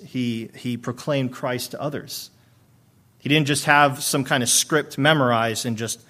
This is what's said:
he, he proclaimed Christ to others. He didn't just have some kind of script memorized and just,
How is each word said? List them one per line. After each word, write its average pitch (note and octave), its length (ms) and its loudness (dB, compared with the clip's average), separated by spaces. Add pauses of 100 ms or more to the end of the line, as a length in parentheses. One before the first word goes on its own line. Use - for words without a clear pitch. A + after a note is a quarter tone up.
he, A#2 520 -6
he B2 200 -6
proclaimed B2+ 560 -4
Christ B2 400 -6
to - 80 -10
others. - 520 -10 (880)
He - 100 -6
didn't D3+ 160 4
just C#3+ 200 0
have C#3+ 360 6
some C#3 220 0
kind C3 180 0
of A#2+ 80 0
script - 480 0
memorized B2 680 2
and A2+ 100 -2
just, A2+ 220 -6 (100)